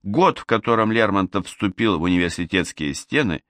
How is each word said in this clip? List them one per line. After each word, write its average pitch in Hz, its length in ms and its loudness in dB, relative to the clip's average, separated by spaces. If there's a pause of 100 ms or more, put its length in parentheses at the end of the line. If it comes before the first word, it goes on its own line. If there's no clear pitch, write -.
Год, 147 340 2
в - 60 -16
котором 113 480 2
Лермонтов 101 540 0
вступил 104 520 -2
в 78 40 -2
университетские 87 920 -2
стены 120 560 -2